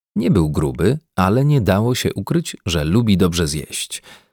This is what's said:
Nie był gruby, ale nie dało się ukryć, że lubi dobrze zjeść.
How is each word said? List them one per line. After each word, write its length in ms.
Nie 140
był 200
gruby, 480
ale 280
nie 160
dało 340
się 200
ukryć, 420
że 180
lubi 320
dobrze 300
zjeść. 560